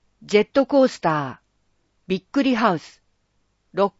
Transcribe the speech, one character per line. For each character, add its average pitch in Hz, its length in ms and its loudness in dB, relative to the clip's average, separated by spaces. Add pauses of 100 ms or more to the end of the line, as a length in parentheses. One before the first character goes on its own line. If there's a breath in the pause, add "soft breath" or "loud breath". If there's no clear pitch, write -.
(240)
ジ 202 160 0
ェ 214 60 2
ッ - 40 -10
ト 277 160 0
コ 277 180 2
ー 254 40 4
ス - 140 -12
タ 175 80 0
ー、 143 280 -4 (720)
び 185 120 -4
っ - 120 -16
く 277 120 0
り 262 120 0
ハ 220 160 0
ウ 165 80 -4
ス、 - 240 -20 (680)
ロ 196 140 0
ッ - 120 -14